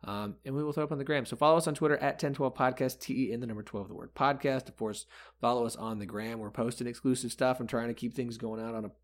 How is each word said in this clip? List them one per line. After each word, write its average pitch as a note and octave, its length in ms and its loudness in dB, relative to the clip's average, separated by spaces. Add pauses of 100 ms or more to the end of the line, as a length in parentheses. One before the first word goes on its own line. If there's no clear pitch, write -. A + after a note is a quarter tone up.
Um, G#2 400 -4
and C3+ 100 -4
we D3 100 0
will D3 80 -2
throw D3+ 120 0
up D3 80 -2
on C#3+ 60 -2
the C#3 60 -2
gram. C#3 220 0
So - 100 -6
follow D#3 220 8
us E3 80 2
on D#3 80 0
Twitter D3 240 4
at C#3 200 0
ten D3 140 0
twelve C3+ 220 2
podcast, C3 460 2
T C3 280 0
E G2 40 0
N, A#2+ 80 -2
the B2 60 -6
number G#2+ 160 -6
twelve, G2+ 260 -6
the F#2+ 60 -10
word - 200 -12
podcast. C3+ 540 2
Of - 80 -20
course, G#2+ 300 -4 (340)
follow A#2+ 260 4
us A2+ 100 -4
on A2+ 220 -6
the G2+ 80 -6
gram. A2 320 -6
We're G#2 120 -8
posting A#2 360 -2
exclusive B2 460 0
stuff B2+ 280 2
and A#2 80 -2
trying A#2 200 0
to A2+ 60 -2
keep A#2 200 -6
things A#2 240 -4
going A2+ 240 -4
out A2+ 120 -4
on A2 120 -4
a - 40 -8 (140)